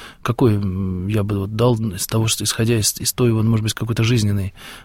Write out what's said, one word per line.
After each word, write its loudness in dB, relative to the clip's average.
какой, 4
м, -2
я 0
бы -2
вот -6
дал 2
из -4
того, 0
что, -2
исходя 0
из, -2
из -4
той, 2
вот, 2
может 2
быть, -2
какой-то -2
жизненной, 0